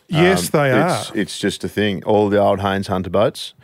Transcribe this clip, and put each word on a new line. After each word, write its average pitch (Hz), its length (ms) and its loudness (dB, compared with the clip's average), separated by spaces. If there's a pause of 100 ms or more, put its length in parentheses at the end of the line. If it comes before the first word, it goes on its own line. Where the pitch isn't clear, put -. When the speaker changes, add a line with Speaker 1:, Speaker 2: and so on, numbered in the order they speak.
Speaker 1:
Yes, 180 440 2
Speaker 2:
Um, 160 80 2
Speaker 1:
they 139 160 2
Speaker 2:
it's, 139 340 0
Speaker 1:
are. 113 60 -6
Speaker 2:
it's - 220 -4
just - 240 -4
a 92 60 -6
thing. 101 340 -2
All 104 260 2
the 101 100 2
old 98 200 2
Haynes 98 280 -2
Hunter 92 220 -4
boats 101 440 -2 (100)